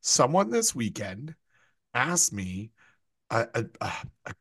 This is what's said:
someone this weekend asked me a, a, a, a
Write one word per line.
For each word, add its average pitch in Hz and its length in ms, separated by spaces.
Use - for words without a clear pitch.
someone 190 480
this 226 240
weekend 110 600
asked 156 380
me 98 400
a, 113 240
a, 117 120
a, - 100
a - 140